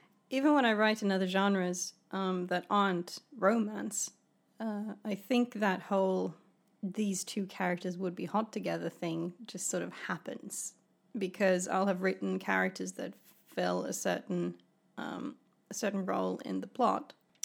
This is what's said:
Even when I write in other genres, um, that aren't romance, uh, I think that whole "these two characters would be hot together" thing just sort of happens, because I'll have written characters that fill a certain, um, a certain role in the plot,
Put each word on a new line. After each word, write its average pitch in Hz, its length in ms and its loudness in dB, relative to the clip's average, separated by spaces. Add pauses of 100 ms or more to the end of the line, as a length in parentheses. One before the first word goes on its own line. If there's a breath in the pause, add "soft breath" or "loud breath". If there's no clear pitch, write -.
(280 loud breath)
Even 277 260 4
when 269 100 6
I 226 80 6
write 214 320 4
in 196 80 4
other 185 160 2
genres, 185 640 2 (180)
um, 185 380 -2
that 175 200 0
aren't 190 520 2 (180)
romance, 208 720 0 (480)
uh, 214 360 -6 (100)
I 214 100 -2
think 240 400 0
that 196 280 2
whole 190 520 2 (480)
"these 196 400 -2
two 196 240 -4
characters 180 500 -2
would 180 200 -4
be 180 80 -4
hot 220 280 -2
together" 170 360 -4
thing 170 460 -4 (120)
just - 220 -8
sort 175 160 -2
of 180 80 -8 (160)
happens, - 680 -8 (420)
because 185 520 2
I'll 190 180 2
have 185 160 0
written 190 380 0
characters 185 520 0
that - 220 -10 (320)
fill 180 380 0
a - 80 -4
certain, 175 600 -2 (440)
um, - 380 -8 (340)
a - 40 -10
certain 196 300 -2
role 185 400 -2
in 185 160 -4
the 190 60 -8
plot, - 460 0 (320)